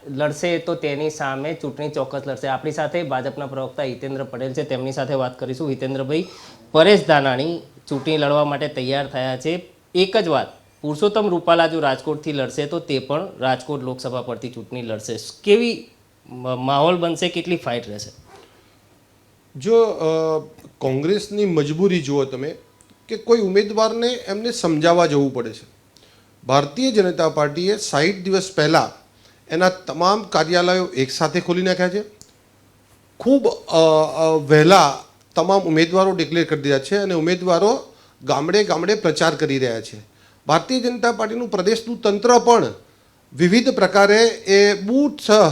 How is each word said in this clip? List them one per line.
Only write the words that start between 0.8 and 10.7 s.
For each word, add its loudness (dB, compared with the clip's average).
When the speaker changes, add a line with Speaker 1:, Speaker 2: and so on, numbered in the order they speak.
Speaker 1:
સામે -6
ચૂંટણી -10
ચોક્કસ -6
લડશે. -8
આપણી -6
સાથે -4
ભાજપના -6
પ્રવક્તા -8
હિતેન્દ્ર -8
પટેલ -10
છે, -6
તેમની -6
સાથે -6
વાત -4
કરીશું. -6
હિતેન્દ્રભાઈ, -4
પરેશ 6
ધાનાણી 2
ચૂંટણી -4
લડવા 2
માટે -4
તૈયાર -4
થયા -4
છે. -6
એક 2
જ 0
વાત, 0